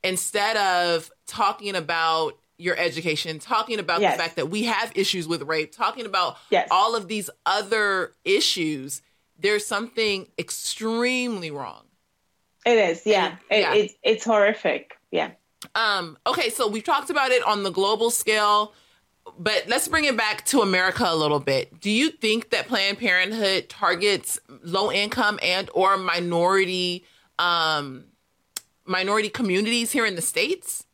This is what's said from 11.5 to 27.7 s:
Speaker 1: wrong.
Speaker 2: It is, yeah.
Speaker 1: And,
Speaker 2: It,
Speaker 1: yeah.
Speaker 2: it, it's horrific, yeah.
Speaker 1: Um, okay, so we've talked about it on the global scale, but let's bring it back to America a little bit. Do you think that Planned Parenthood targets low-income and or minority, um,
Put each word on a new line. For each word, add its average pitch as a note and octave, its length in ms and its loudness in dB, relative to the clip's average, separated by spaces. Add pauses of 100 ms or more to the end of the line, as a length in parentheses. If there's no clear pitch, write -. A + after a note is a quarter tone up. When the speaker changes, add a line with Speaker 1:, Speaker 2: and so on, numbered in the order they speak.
Speaker 1:
wrong. F#2 320 -12 (840)
Speaker 2:
It A#3 120 4
is, E3+ 280 2
yeah. F3+ 320 2 (120)
Speaker 1:
And, G#3+ 100 4
Speaker 2:
It, - 20 4
Speaker 1:
yeah. D#3 120 2
Speaker 2:
it, - 180 2 (120)
it's A3 220 0
horrific, G#3 720 2 (140)
yeah. E3 200 -2 (440)
Speaker 1:
Um, G3 420 -2 (100)
okay, - 220 0
so B3+ 180 -2
we've G#3 160 -4
talked D4 260 0
about C4+ 220 2
it B3 120 4
on G3+ 200 0
the F#3+ 80 -2
global G#3 400 2
scale, G#3+ 640 2 (640)
but G3+ 280 0
let's A#3 200 0
bring D#4+ 160 0
it C4+ 140 2
back G#3+ 300 -2
to C#4 120 4
America F#3 480 2
a E3 80 2
little D3+ 240 2
bit. C3+ 400 -2
Do G3+ 100 -4
you B3+ 200 2
think A3+ 400 -2
that B3 180 -2
Planned G3+ 320 0
Parenthood F#3+ 680 0
targets F3+ 680 0 (220)
low-income G#3 800 0
and F3+ 320 -2
or F#3+ 240 4
minority, F3+ 1080 0 (340)
um, D#3+ 680 0 (800)